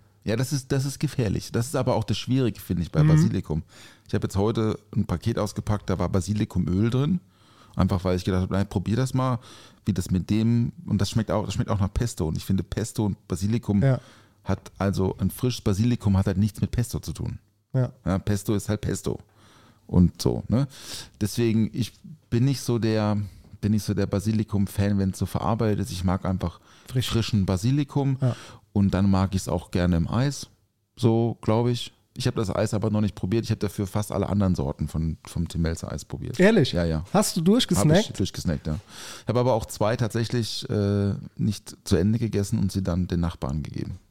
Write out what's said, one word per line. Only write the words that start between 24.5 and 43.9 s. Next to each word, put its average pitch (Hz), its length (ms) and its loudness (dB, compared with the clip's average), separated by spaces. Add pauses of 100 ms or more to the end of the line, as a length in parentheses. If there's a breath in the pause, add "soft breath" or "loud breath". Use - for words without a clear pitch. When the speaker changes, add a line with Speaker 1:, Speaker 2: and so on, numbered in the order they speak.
Speaker 1:
wenn 95 120 2
es - 80 -12
so 98 60 0
verarbeitet 107 540 0
ist. 98 120 -4
Ich 90 120 -6
mag 92 220 0
einfach 95 340 -2 (280 soft breath)
Speaker 2:
Frisch. 123 220 -2
Speaker 1:
frischen 107 360 2
Basilikum. 135 760 2
Speaker 2:
Ja. 120 140 2 (380 loud breath)
Speaker 1:
Und 101 200 4
dann 98 160 4
mag 95 240 4
ich's 95 140 -2
auch - 240 -4
gerne 90 260 4
im 82 120 2
Eis. 139 380 -2 (500)
So, 113 440 2
glaub 113 260 2
ich. 123 260 -4 (200)
Ich - 140 -4
hab 123 80 -2
das 104 200 -2
Eis 110 180 0
aber 107 180 0
noch 107 100 2
nicht 104 140 0
probiert. 107 300 -2
Ich - 60 -4
hab 107 80 0
dafür 101 280 -4
fast 104 240 -6
alle - 180 -2
anderen 98 260 4
Sorten 73 320 -4
von, 78 380 -4
vom 82 220 -4
Tim 82 140 -4
Melzer 82 300 -2
Eis 71 140 -8
probiert. - 340 -8
Speaker 2:
Ehrlich? 185 340 4
Speaker 1:
Ja, 87 120 0
ja. 80 180 -2 (100)
Speaker 2:
Hast 208 240 0
du 175 40 -2
durchgesnackt? 185 480 4 (160)
Speaker 1:
Hab - 60 -10
ich - 60 -10
durchgesnackt, - 500 -4
ja. 78 80 -2 (480 loud breath)
Ich - 40 -6
hab 110 100 -2
aber 123 160 4
auch 113 140 0
zwei 110 280 0
tatsächlich, 113 760 -2
äh, 101 440 2 (240)
nicht - 380 -2 (100)
zu 98 100 2
Ende 104 240 4
gegessen 110 400 0
und 98 120 0
sie 98 120 -2
dann 90 240 0
den 90 120 -2
Nachbarn 76 440 -4
gegeben. 67 340 -8 (140)